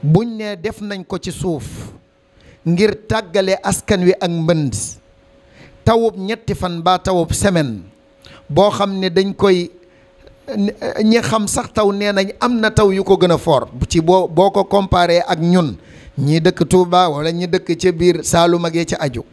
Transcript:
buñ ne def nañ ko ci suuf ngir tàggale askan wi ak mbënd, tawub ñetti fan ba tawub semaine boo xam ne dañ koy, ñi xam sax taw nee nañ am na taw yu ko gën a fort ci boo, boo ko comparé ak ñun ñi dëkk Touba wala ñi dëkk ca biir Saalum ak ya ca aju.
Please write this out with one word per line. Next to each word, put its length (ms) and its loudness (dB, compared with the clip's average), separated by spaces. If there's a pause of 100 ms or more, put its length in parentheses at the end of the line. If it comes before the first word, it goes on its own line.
buñ 340 2
ne 180 -8
def 260 -8
nañ 240 -10
ko 120 -8
ci 140 -10
suuf 340 -4 (1000)
ngir 300 2 (120)
tàggale 540 -2
askan 440 -2
wi 160 4
ak 100 -2
mbënd, 420 0 (1080)
tawub 340 2
ñetti 380 -6
fan 260 -6
ba 160 2
tawub 360 0
semaine 480 0 (680)
boo 220 4
xam 260 -2
ne 120 -2
dañ 260 0
koy, 340 2 (1300)
ñi 180 4
xam 260 -2
sax 260 -6
taw 180 2
nee 220 -2
nañ 260 -2
am 220 0
na 100 0
taw 200 4
yu 120 -2
ko 140 4
gën 140 4
a 60 2
fort 300 0 (220)
ci 100 2
boo, 300 2
boo 220 4
ko 120 0
comparé 640 2
ak 120 -2
ñun 360 2 (420)
ñi 220 2
dëkk 300 0
Touba 400 4
wala 220 -4
ñi 160 -6
dëkk 300 -2
ca 140 0
biir 320 2
Saalum 420 2
ak 100 -4
ya 100 -2
ca 160 -6
aju. 320 -6